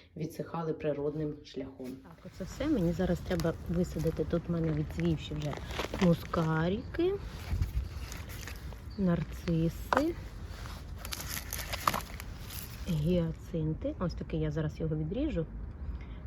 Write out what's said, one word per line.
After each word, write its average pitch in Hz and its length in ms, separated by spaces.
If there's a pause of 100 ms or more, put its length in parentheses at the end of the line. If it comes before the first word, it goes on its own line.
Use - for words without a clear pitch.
(160)
відсихали 160 560
природним 147 640 (100)
шляхом. 135 420
Так, - 460
оце 185 120
все. - 220
Мені 190 260
зараз 175 260
треба 165 360 (140)
висадити. 165 640
Тут 170 180
в 170 40
мене 165 200
відцвівші 151 640
вже 151 200 (480)
мускаріки, 175 1120 (1900)
нарциси, 170 1120 (2750)
гіацинти. 165 1120
Ось 175 160
такий, - 260
я 156 100
зараз 151 300
його 156 160
відріжу. 175 500 (800)